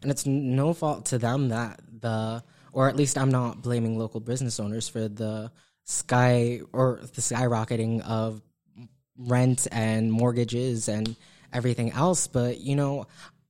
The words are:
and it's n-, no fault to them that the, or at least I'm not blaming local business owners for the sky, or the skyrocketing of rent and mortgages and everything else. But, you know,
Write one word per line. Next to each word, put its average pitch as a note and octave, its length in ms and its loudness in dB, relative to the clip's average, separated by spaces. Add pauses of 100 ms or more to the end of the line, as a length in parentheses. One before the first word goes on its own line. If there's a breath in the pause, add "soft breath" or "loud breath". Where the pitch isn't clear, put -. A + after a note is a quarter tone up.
and C#3 80 0
it's C3+ 160 -2
n-, C3+ 280 2
no C#3+ 180 2
fault D3 340 -2
to B2+ 120 0
them B2 300 2
that A2+ 320 -4 (200)
the, A2+ 440 -4 (280 soft breath)
or C3 160 4
at B2+ 80 2
least C#3+ 220 2
I'm C3+ 120 4
not B2+ 300 0
blaming A#2 380 0
local A2+ 220 -4
business A#2+ 400 -4
owners G#2+ 280 -4
for A2+ 200 -4
the G#2+ 420 -6 (340 soft breath)
sky, B2 760 2 (120)
or B2+ 280 2 (140)
the - 60 -6
skyrocketing A2+ 800 0
of A2 380 -4 (760)
rent B2 540 2
and A2 420 2
mortgages A#2+ 760 0
and A2 260 -2 (380 soft breath)
everything A#2+ 400 0
else. E3 340 2
But, B2 340 0
you C#3 140 -2
know, C#3+ 320 -2 (440 loud breath)